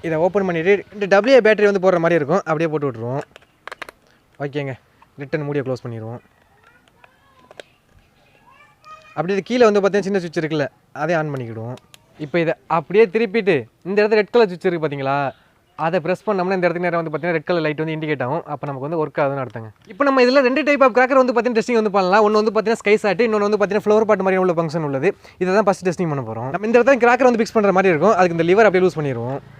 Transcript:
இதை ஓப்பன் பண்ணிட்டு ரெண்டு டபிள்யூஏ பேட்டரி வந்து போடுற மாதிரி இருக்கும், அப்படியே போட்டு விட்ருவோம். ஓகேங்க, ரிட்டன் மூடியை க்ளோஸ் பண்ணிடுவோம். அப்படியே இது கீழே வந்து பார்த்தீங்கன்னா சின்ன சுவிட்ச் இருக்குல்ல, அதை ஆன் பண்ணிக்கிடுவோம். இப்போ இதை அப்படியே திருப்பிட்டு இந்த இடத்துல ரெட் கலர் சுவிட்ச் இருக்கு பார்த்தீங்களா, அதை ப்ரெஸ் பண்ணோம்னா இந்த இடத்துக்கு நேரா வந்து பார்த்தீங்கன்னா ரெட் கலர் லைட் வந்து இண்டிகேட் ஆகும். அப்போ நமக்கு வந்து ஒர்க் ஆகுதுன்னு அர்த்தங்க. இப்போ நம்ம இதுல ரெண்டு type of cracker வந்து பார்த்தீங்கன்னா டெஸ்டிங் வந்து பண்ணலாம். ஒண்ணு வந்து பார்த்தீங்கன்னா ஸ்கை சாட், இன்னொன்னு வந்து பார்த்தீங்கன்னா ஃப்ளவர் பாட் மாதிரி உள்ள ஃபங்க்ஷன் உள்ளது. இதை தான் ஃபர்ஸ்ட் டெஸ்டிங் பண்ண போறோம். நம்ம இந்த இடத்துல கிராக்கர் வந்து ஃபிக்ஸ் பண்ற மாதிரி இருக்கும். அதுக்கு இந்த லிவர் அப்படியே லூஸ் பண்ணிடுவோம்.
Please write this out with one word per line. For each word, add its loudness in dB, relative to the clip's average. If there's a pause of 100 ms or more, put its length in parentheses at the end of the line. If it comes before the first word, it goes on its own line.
இதை -2
ஓப்பன் 0
பண்ணிட்டு 2 (200)
ரெண்டு -6
டபிள்யூஏ 6
பேட்டரி 4
வந்து -2
போடுற 4
மாதிரி 4
இருக்கும், 0
அப்படியே -2
போட்டு -4
விட்ருவோம். -6 (1200)
ஓகேங்க, -6 (480)
ரிட்டன் -6
மூடியை -4
க்ளோஸ் -6
பண்ணிடுவோம். -12 (3000)
அப்படியே -6
இது -8
கீழே 4
வந்து 0
பார்த்தீங்கன்னா -2
சின்ன -2
சுவிட்ச் -6
இருக்குல்ல, -2 (360)
அதை -2
ஆன் -6
பண்ணிக்கிடுவோம். -10 (480)
இப்போ -6 (100)
இதை -2 (240)
அப்படியே 2 (100)
திருப்பிட்டு 0 (320)
இந்த -2
இடத்துல 2
ரெட் -6
கலர் 4
சுவிட்ச் -4
இருக்கு -4
பார்த்தீங்களா, -4 (680)
அதை -2
ப்ரெஸ் -4
பண்ணோம்னா -2
இந்த 0
இடத்துக்கு -2
நேரா -2
வந்து -6
பார்த்தீங்கன்னா -4
ரெட் -6
கலர் -2
லைட் -4
வந்து -4
இண்டிகேட் -6
ஆகும். -4 (100)
அப்போ -10
நமக்கு -8
வந்து -6
ஒர்க் -6
ஆகுதுன்னு -2
அர்த்தங்க. -14 (240)
இப்போ -4
நம்ம 2
இதுல 4
ரெண்டு 0
type 2
of 4
cracker 2
வந்து 2
பார்த்தீங்கன்னா 0
டெஸ்டிங் -2
வந்து -2
பண்ணலாம். 4
ஒண்ணு 4
வந்து 0
பார்த்தீங்கன்னா -2
ஸ்கை 4 (100)
சாட், 0
இன்னொன்னு 0
வந்து 0
பார்த்தீங்கன்னா 0
ஃப்ளவர் 4
பாட் 2
மாதிரி 2
உள்ள 0
ஃபங்க்ஷன் -4
உள்ளது. 0 (320)
இதை 0
தான் 2
ஃபர்ஸ்ட் -2
டெஸ்டிங் -2
பண்ண -4
போறோம். -8
நம்ம -4
இந்த 4
இடத்துல 4
கிராக்கர் 4
வந்து 2
ஃபிக்ஸ் -4
பண்ற 2
மாதிரி 4
இருக்கும். 2
அதுக்கு 2
இந்த 0
லிவர் 6
அப்படியே 2
லூஸ் 0
பண்ணிடுவோம். -4 (200)